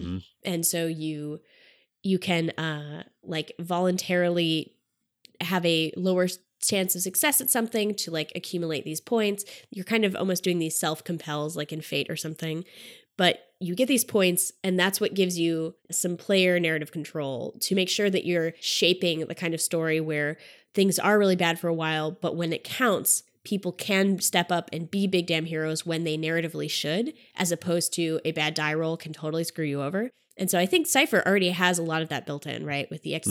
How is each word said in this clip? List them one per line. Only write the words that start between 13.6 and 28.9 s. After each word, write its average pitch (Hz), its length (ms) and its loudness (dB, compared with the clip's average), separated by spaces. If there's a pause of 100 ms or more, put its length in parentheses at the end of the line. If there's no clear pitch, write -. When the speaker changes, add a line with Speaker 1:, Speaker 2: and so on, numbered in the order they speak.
Speaker 2:
you 180 140 -4
get 247 120 4
these 247 180 4
points, 180 460 2 (140)
and 185 160 2
that's 190 180 2
what 208 140 0
gives 180 260 2
you 165 360 0 (160)
some 175 260 -2
player 185 420 4
narrative 160 320 0
control 139 680 -6
to - 140 0
make 185 160 2
sure 202 180 2
that 185 160 0
you're 165 360 0
shaping 175 680 2
the - 80 -8
kind 170 180 -4
of 160 80 -4
story 160 400 0
where 151 380 -2 (340)
things 196 260 4
are 208 200 4
really 196 180 6
bad 170 220 2
for 170 100 -2
a 170 60 2
while, 160 360 0
but - 240 -4
when 165 200 -2
it - 100 -8
counts, - 600 0 (200)
people 190 280 -4
can 196 480 2
step - 300 2
up 170 220 0
and 165 180 -8
be 202 160 0
big 185 200 2
damn 160 180 0
heroes 160 400 -4
when 165 200 -2
they 156 120 -2
narratively 160 540 -2
should, 202 420 -2 (240)
as 175 160 0
opposed 170 400 -2
to 160 320 -2
a 160 80 -2
bad 156 220 -2
die 151 180 0
roll 160 240 -2